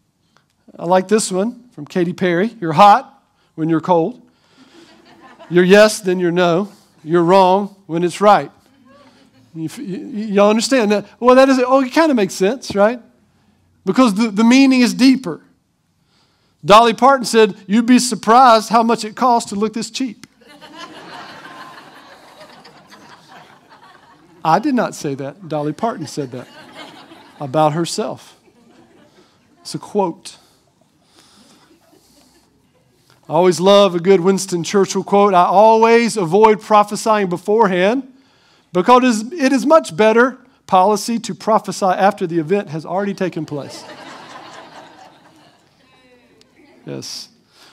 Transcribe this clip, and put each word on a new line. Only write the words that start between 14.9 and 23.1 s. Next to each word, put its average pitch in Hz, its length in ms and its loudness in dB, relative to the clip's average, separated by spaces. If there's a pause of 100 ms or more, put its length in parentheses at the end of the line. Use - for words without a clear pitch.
deeper. 220 480 0 (1200)
Dolly 220 300 4
Parton 262 320 2
said, 220 280 2 (120)
"You'd 233 180 0
be 247 140 6
surprised 226 720 2
how 233 120 2
much 226 220 -2
it 214 100 -14
costs 240 360 -2
to 208 60 -8
look 214 180 -4
this 226 160 -10
cheap." - 360 -12 (140)
<laughs> - 4000 -20